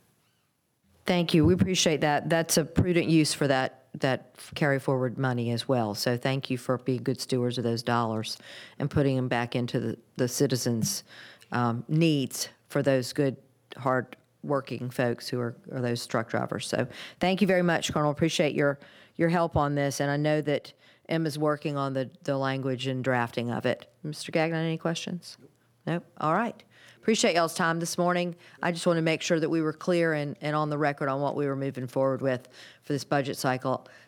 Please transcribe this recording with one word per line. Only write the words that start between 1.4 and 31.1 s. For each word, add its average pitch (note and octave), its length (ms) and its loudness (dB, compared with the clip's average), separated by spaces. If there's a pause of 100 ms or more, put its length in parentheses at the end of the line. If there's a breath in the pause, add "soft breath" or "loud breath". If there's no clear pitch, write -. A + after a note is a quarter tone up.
We F3 100 6
appreciate F3+ 480 2
that. D3 280 2
That's E3 260 2
a D#3+ 80 4
prudent E3+ 440 2
use D#3 260 4
for D3 140 2
that, C3 380 0 (120)
that - 380 -2 (180)
carry C#3+ 240 2
forward B2+ 400 0
money A#2+ 320 0
as A#2+ 160 -2
well. A2 300 0
So B2 200 0
thank C3+ 340 -2
you B2+ 60 0
for B2 220 -2
being B2 240 -2
good B2+ 180 -2
stewards B2 380 0
of A#2 60 -2
those A#2 180 0
dollars A2+ 560 -2 (400 loud breath)
and D3 100 -2
putting C#3 280 2
them B2+ 100 0
back A#2+ 300 -2
into A#2+ 240 -2
the, A2+ 180 -4 (200)
the B2+ 100 2
citizens', B2 760 0 (480 loud breath)
um, A#2+ 380 -2
needs D#3 600 0 (200)
for C#3+ 120 -2
those C3 320 2
good, C#3 240 0 (400)
hard B2+ 380 0 (300)
working B2+ 440 -4
folks B2 400 -2
who B2 120 -4
are, A#2 160 -6 (160)
are C3+ 80 -6
those A#2+ 260 -4
truck A#2 240 -2
drivers. A2+ 380 -4
So A#2 180 0 (320 loud breath)
thank F#3 220 2
you G3+ 80 4
very C4+ 140 4
much, E3 300 0
Colonel. D3+ 200 2
Appreciate D#3 420 0
your, C#3+ 240 2 (380 loud breath)
your E3 140 2
help E3+ 260 2
on D3 180 2
this. C#3+ 240 0
And C#3+ 140 0
I C#3+ 40 0
know D3+ 260 2
that C#3+ 300 -2 (360 soft breath)
Emma's D#3+ 280 -2
working D3+ 400 -2
on C#3 160 -2
the, C3 160 -2 (140)
the C#3 140 -2
language C3+ 500 -2
and C3 160 -2
drafting A#2+ 480 0
of A#2+ 160 -2
it. - 240 -2 (140)
Mister D3+ 260 -10
Gagnon, E3 340 0
any D#3+ 140 -2
questions? - 600 -6
Nope. - 100 -20 (360)
Nope? E3 180 -4 (140)
All D3+ 160 0
right. A3+ 280 -2 (340 loud breath)
Appreciate A3 380 2
y'all's E3 200 2
time E3 260 0
this E3+ 160 -4
morning. F3 400 0 (260 loud breath)
I F3 80 2
just E3+ 160 -4
want E3+ 120 4
to D#3+ 40 2
make D#3+ 200 2
sure E3 180 2
that D3+ 80 2
we D#3+ 140 2
were D#3 100 0
clear E3+ 400 2
and, D3 300 -4
and D3+ 120 -2
on D3+ 140 0
the D3 80 -2
record C#3+ 320 0
on C#3 140 0